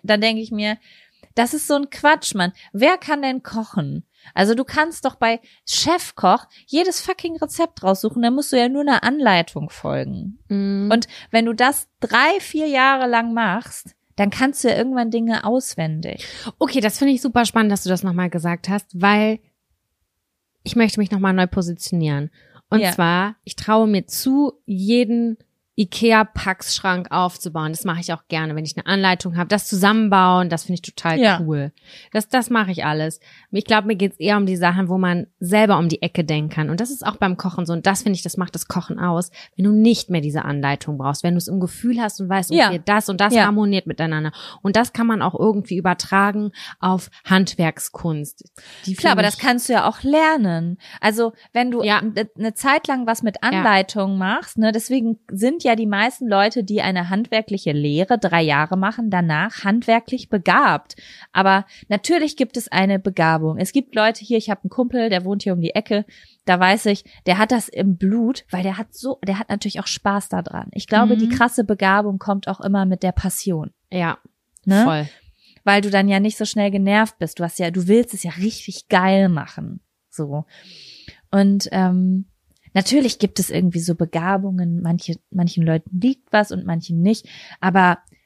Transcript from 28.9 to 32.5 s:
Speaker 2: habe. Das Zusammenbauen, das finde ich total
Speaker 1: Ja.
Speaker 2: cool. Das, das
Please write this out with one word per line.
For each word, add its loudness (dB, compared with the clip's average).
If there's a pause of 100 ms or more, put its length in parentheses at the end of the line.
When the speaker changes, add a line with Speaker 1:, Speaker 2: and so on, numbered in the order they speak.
Speaker 2:
habe. -2
Das 0
Zusammenbauen, 4
das -4
finde -4
ich -16
total -2
Speaker 1:
Ja. 4
Speaker 2:
cool. -2 (400)
Das, -4
das 0